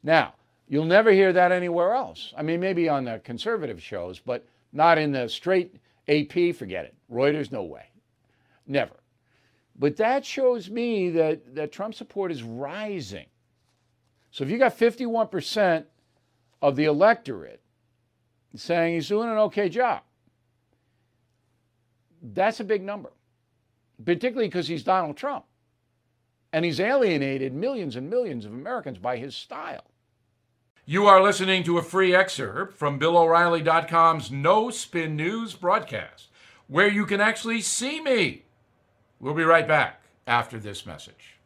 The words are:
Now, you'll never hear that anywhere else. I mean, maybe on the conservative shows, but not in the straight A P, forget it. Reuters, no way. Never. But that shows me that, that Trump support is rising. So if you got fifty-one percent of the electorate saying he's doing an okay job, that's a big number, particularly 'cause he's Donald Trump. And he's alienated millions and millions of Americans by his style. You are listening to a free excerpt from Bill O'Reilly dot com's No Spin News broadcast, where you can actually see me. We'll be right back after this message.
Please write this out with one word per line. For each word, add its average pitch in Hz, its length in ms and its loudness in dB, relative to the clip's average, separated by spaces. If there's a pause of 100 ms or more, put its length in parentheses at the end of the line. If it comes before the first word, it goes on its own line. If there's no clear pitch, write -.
Now, 151 320 2 (340)
you'll 151 180 0
never 208 260 6
hear 190 200 6
that 180 200 4
anywhere 180 420 0
else. 214 420 -6
I 147 60 -10
mean, 160 180 -2
maybe 175 300 0
on 139 140 -2
the 113 200 -8
conservative 131 560 -6
shows, 90 380 -10
but 120 300 -8 (260)
not 160 240 6
in 151 140 0
the 123 180 -2
straight 180 460 -2 (320)
A 147 160 2
P, 175 300 -2
forget 92 320 -10
it. - 100 -20 (180)
Reuters, 139 380 0
no 117 100 -8
way. 71 240 -14 (800)
Never. 139 300 -4 (840)
But 147 200 0
that 262 280 0
shows 247 460 0
me 226 400 -2
that, 156 420 0
that 147 180 -8
Trump 214 220 -10
support 196 380 -8
is 135 100 -8
rising. 131 840 -10 (1040)
So - 120 -8
if 135 60 -6
you 220 80 -2
got 254 160 4
fifty-one 226 540 0
percent 180 580 0 (760)
of 143 120 4
the 147 100 2
electorate 147 760 0 (960)
saying 170 400 0
he's 160 140 -4
doing 220 200 0
an 220 80 -2
okay 208 320 0
job, 233 320 0 (2250)
that's 208 260 -2
a 233 40 -8
big 202 180 -2
number, 202 300 -12 (920)
particularly 220 460 -2
'cause 170 180 -4
he's 156 160 -6
Donald 180 320 0
Trump. 277 300 -8 (1040)
And 160 140 0
he's 156 140 -2
alienated 147 760 0
millions 180 420 -6
and 131 140 -10
millions 185 360 -4
of 104 80 -14
Americans 151 440 -10
by 120 200 -4
his 123 180 -12
style. - 480 -14 (1040)
You 185 200 2
are 190 160 10
listening 190 440 2
to 170 120 2
a 165 60 0
free 180 320 2
excerpt 180 580 -2
from 143 240 -4
Bill 165 200 2
O'Reilly 170 440 4
dot 160 260 2
com's 165 440 2
No 190 400 2
Spin 160 440 -6
News 202 380 -6
broadcast, - 760 -4 (360)
where 175 220 4
you 202 180 0
can 202 160 0
actually 226 400 -2
see 294 400 -4
me. 233 440 0 (720)
We'll 143 160 -4
be 165 80 0
right 160 240 6
back 151 340 0 (240)
after 117 320 -2
this 101 260 -12
message. - 640 -20